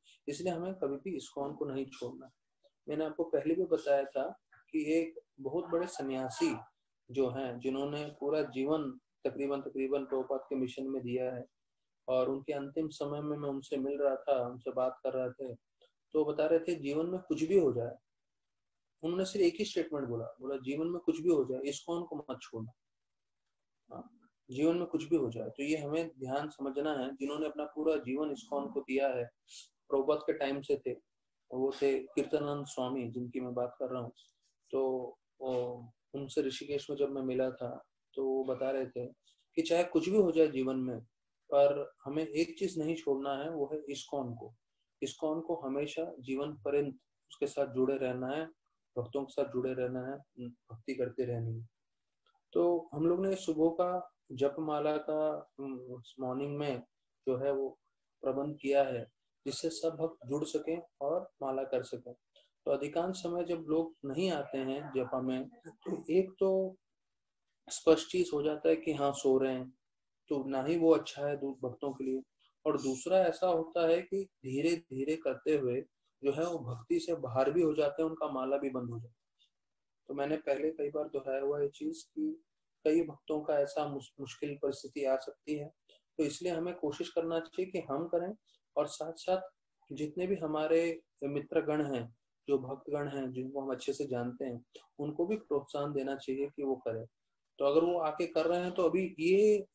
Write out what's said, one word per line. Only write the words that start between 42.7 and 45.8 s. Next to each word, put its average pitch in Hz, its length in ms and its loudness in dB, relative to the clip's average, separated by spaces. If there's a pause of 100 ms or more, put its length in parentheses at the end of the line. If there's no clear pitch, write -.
नहीं 156 180 0
छोड़ना 139 400 0
है, 147 140 -4
वो 147 220 -2
है 156 60 -2
iskcon 139 560 -6
को। - 200 -14 (500)
iskcon 156 380 -4
को 165 140 -2
हमेशा 147 640 -4